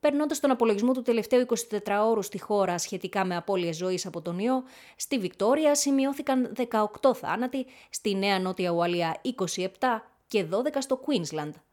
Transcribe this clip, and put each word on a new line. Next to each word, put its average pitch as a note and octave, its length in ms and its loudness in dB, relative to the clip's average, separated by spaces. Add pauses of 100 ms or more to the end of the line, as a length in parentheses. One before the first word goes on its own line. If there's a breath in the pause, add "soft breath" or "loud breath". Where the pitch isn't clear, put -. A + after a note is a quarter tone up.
Περνώντας D4 400 2
τον C#4 100 4
απολογισμό A3+ 420 4
του B3+ 100 0
τελευταίου A#3 380 2
εικοσιτετράωρου G#3+ 800 0
στη F#3 180 -8
χώρα F#3 380 0
σχετικά F#3+ 460 -4
με F3+ 120 -2
απώλειες E3+ 400 -2
ζωής F#3 300 -2
από E3 160 -8
τον E3+ 160 -6
ιό, B3+ 240 0 (340 loud breath)
στη - 220 -4
Βικτόρια C4 560 2
σημειώθηκαν C4+ 800 0
δεκαοκτώ A#3+ 640 0
θάνατοι, B3+ 520 -4 (240 loud breath)
στη - 240 -2
Νέα F#3+ 240 2
Νότια F#3 320 -2
Ουαλία E3+ 520 0
είκοσι F#3+ 400 -4
επτά A3 480 -2 (160)
και G3+ 180 0
δώδεκα C4 360 -2
στο C4 260 -2
Queensland D#3 440 -2 (220)